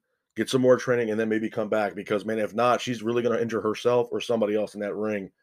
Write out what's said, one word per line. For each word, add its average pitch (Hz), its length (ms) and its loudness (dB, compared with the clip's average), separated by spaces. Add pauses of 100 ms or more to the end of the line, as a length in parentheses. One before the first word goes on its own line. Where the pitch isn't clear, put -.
(380)
get 110 120 -2
some 127 120 2
more 127 160 6
training, 120 340 0
and 107 80 -2
then 113 80 0
maybe 110 220 0
come 107 180 -4
back. 101 280 0
Because, 101 280 -2
man, 110 160 -2
if 101 140 -2
not, 120 260 2
she's 117 240 -6
really 120 180 0
gonna 117 200 0
injure 113 180 -2
herself 117 500 0
or 107 120 -4
somebody 107 340 0
else 104 180 -2
in 104 60 -10
that 101 160 -4
ring 104 340 -4 (140)